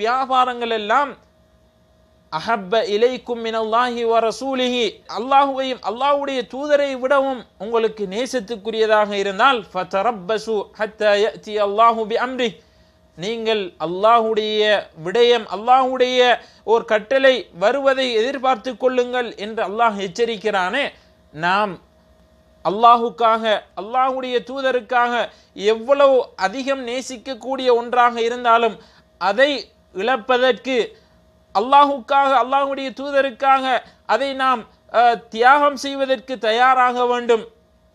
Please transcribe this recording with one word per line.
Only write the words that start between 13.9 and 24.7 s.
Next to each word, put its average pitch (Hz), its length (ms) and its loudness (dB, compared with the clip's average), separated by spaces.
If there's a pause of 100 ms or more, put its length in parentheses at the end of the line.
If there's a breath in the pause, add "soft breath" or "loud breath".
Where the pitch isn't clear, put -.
விடயம், 233 420 2
அல்லாஹ்வுடைய 254 720 2 (460 loud breath)
ஒரு 226 200 2
கட்டளை 262 500 2 (240)
வருவதை 262 540 0
எதிர்பார்த்து 254 640 -2
கொள்ளுங்கள் 247 580 -2
என்று 214 300 -8
அல்லாஹ் 208 360 0
எச்சரிக்கிறானே, 208 840 -2 (480 soft breath)
நாம் 185 400 -2 (920)
அல்லாஹுக்காக, 233 800 2 (320)
அல்லாஹ்வுடைய 254 640 -4
தூதருக்காக 247 720 -2 (420 soft breath)